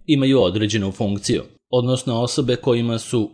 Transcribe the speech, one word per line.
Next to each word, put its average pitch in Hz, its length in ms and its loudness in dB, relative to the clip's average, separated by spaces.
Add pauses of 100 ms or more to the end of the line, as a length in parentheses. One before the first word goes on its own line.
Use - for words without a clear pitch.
imaju 135 360 4
određenu 98 500 0
funkciju, 101 500 -2 (280)
odnosno 123 500 0
osobe 123 360 0
kojima 120 420 0
su 110 360 -2